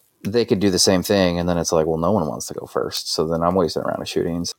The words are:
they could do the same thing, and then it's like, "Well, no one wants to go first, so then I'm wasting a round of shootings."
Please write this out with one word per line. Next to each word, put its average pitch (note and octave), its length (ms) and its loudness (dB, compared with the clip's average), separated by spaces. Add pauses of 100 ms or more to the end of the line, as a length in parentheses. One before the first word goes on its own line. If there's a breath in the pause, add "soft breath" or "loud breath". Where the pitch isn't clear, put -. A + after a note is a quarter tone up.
(240)
they A2 220 0
could G#2+ 140 2
do G2+ 100 4
the F2+ 80 2
same F#2 260 4
thing, F#2 360 2
and F2 100 0
then E2+ 80 2
it's E2 140 -2
like, D#2+ 160 4
"Well, D#2+ 100 0
no E2 140 2
one F2 160 2
wants A#1 200 -6
to - 60 -10
go - 140 -10
first, - 440 -6
so E2 140 0
then D#2+ 160 0
I'm F2 140 2
wasting E2+ 260 0
a - 40 -4
round - 160 -4
of - 60 -10
shootings." F2 520 -4